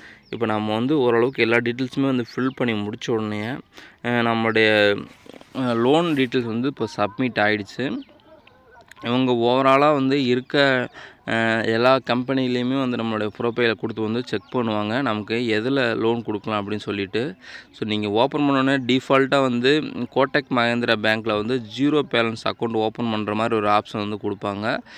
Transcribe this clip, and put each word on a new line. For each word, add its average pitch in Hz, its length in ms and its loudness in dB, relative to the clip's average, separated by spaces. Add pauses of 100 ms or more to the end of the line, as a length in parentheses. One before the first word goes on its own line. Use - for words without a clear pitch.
(300)
இப்போ 113 160 -4
நம்ம 107 280 0
வந்து 131 260 2
ஓரளவுக்கு 120 440 2
எல்லா 113 140 4
டீட்டெயில்ஸுமே 123 440 -2
வந்து 127 240 0 (100)
ஃபில் 127 200 0
பண்ணி 120 180 0
முடிச்ச 107 380 -4
உடனே, 107 300 -2
அஹ், 120 180 -8 (440)
நம்மளுடைய, 113 960 4 (580)
அஹ், 123 260 0
லோன் 151 240 4
டீட்டெயில்ஸ் 131 400 0
வந்து 117 220 -2
இப்போ 113 200 -4 (100)
சப்மிட் 107 420 -2
ஆயிடுச்சு. 107 580 -2 (1080)
இவங்க 123 240 2 (180)
overall-ஆ 135 380 4 (120)
வந்து 135 180 2 (140)
இருக்க, 127 240 -2 (760)
அ, - 20 0 (400)
எல்லா 123 160 4 (180)
கம்பெனிலையுமே 123 720 -2
வந்து 123 180 -4
நம்மளுடைய 110 380 -4
ப்ரொஃபைலை 117 440 0
கொடுத்து 110 260 -4
வந்து 117 140 -2 (100)
செக் 104 240 -6
பண்ணுவாங்க, 110 380 -2 (140)
நமக்கு 107 280 -4 (220)
எதுல 131 220 0 (240)
லோன் 117 240 2
கொடுக்கலாம் 107 340 -4
அப்படின்னு 104 260 -6
சொல்லிட்டு. 101 340 -4 (540)
So, - 60 -18 (100)
நீங்க 104 160 -2 (140)
ஓப்பன் 147 260 0
பண்ணோன்னே 135 280 2 (140)
டிஃபால்ட்டா 135 580 2
வந்து 123 240 2 (440)
கோடக் 135 420 0
மஹேந்திரா 117 380 2 (100)
பேங்க்ல 110 360 0
வந்து 123 160 -2 (180)
ஜீரோ 143 260 2 (120)
பேலன்ஸ் 113 360 0
அக்கவுண்ட் 113 380 -2
ஓப்பன் 117 260 -4
பண்ற 104 280 -4
மாதிரி 113 200 0
ஒரு 104 160 0
ஆப்ஷன் 107 280 -4
வந்து 104 200 -6
கொடுப்பாங்க. 101 400 -6 (320)